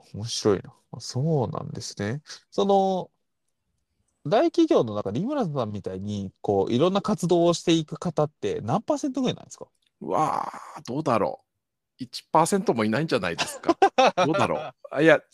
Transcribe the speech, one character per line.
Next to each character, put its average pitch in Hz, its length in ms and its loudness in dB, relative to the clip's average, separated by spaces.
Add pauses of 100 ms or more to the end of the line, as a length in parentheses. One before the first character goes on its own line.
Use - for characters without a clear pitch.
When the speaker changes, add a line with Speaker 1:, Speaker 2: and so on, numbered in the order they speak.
(140)
Speaker 1:
面 104 120 -10
白 107 300 0
い - 40 -4
な。 - 140 -16 (180)
あ、 - 80 -16
そ 139 460 -2
う 98 40 -6
な - 100 -8
ん - 120 -10
で - 100 -10
す - 180 -14
ね。 110 220 -6 (280)
そ 202 160 -2
の、 190 460 0 (1120)
大 247 260 2
企 330 160 4
業 240 160 4
の 110 100 -4
中 101 180 -4
で 117 80 -2
井 190 60 -2
村 285 200 -2
さ 139 200 -2
ん 107 60 -8
み 101 100 -8
た 92 140 -8
い 95 40 -8
に、 101 320 -6 (100)
こ 98 280 2
う、 110 40 2
い 120 40 2
ろ 170 140 4
ん - 20 -4
な 196 80 0
活 185 260 -2
動 170 180 4
を 170 80 4
し - 100 -4
て 175 100 2
い 165 120 0
く - 120 -12
方 156 280 -2
っ 151 40 -8
て 92 320 -6
何 127 200 -2
パ 302 140 -2
ー - 40 -6
セ 302 80 -6
ン 262 60 -6
ト 277 80 -4
ぐ 254 60 0
ら 156 60 -2
い - 20 -6
な - 60 -20
ん - 40 -20
で - 60 -20
す - 60 -20
か？ - 100 -18 (340)
Speaker 2:
う - 80 -10
わ - 420 -2 (260)
ー、 - 60 -16
ど 131 160 -6
う 160 40 -6
だ 127 140 2
ろ 87 260 -2
う。 - 600 -20
一 - 280 -14
パ 160 120 6
ー - 20 4
セ 196 120 0
ン 190 60 -2
ト 185 100 2
も 113 120 2
い 107 40 0
な 110 100 0
い 160 60 -2
ん - 20 -8
じ 156 80 0
ゃ 117 40 2
な 90 100 -2
い 85 60 -4
で - 100 -4
す - 160 -12
か。 - 160 0 (200)
Speaker 1:
<laughs> 220 280 4
Speaker 2:
ど 226 60 0
う - 40 0
だ - 120 2
ろ 80 100 -2
う。 - 160 -10 (180)
あ、 135 100 -2
い 160 40 6
や、 151 160 8 (120)